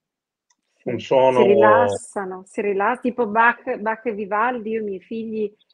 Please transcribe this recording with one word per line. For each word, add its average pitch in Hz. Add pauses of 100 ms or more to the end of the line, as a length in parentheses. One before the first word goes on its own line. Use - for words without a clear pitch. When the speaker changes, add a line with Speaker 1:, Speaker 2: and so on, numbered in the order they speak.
(760)
Speaker 1:
Sì, -
Speaker 2:
Un 117
Speaker 1:
si -
Speaker 2:
suono 131
Speaker 1:
rilassano, 110
si -
rila-, 202
tipo 240
Bach, 233
Bach 220
e 233
Vivaldi. 214
Io 220
i -
miei 196
figli 220 (220)